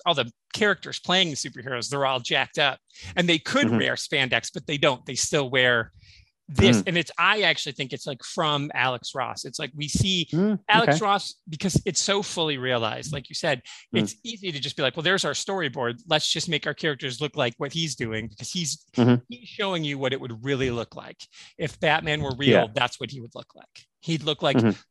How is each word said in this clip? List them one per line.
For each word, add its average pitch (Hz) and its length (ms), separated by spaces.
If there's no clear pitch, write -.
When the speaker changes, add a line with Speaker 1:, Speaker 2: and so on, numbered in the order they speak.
Speaker 1:
all 135 80
the 123 180
characters 190 460
playing 185 280
the 143 80
superheroes, 123 540
they're 139 160
all 131 140
jacked 135 380
up, 143 200
and 175 120
they 165 100
could - 280
Speaker 2:
Mm-hmm. 117 100
Speaker 1:
wear 123 200
spandex, 127 580
but 175 120
they 151 120
don't. 135 260
They 131 120
still 143 340
wear 123 420
this, 202 300
Speaker 2:
Mm. 190 100
Speaker 1:
and 175 100
it's, - 180
I 202 260
actually 156 300
think 131 200
it's, 135 160
like, 135 160
from 147 500
Alex 127 400
Ross. 120 300
It's 135 160
like 143 160
we 147 100
see 185 460
Speaker 2:
Mm, 196 260
Speaker 1:
Alex 208 280
Speaker 2:
okay. 196 80
Speaker 1:
Ross 202 300
because 156 360
it's 170 160
so 202 240
fully 156 340
realized. 127 540
Like 143 160
you - 80
said, 139 260
Speaker 2:
Mm. - 80
Speaker 1:
it's 101 220
easy 202 260
to 143 80
just 139 160
be 156 80
like, 131 140
"Well, 160 80
there's 185 200
our 156 100
storyboard. 139 720
Let's 156 200
just 170 200
make 151 180
our 147 80
characters 135 460
look 147 160
like 123 220
what 139 140
he's 160 220
doing," 110 320
because 113 240
he's, 156 340
Speaker 2:
Mm-hmm. 123 320
Speaker 1:
he's - 200
showing 185 360
you 143 140
what 131 140
it 135 80
would 117 240
really 131 280
look 117 240
like. - 260
If 160 200
Batman 156 440
were 135 140
real, 120 260
Speaker 2:
Yeah. - 120
Speaker 1:
that's 123 240
what 113 140
he 135 80
would 117 160
look - 180
like. - 300
He'd 160 240
look 151 180
like 139 140
Speaker 2:
Mm-hmm. 113 240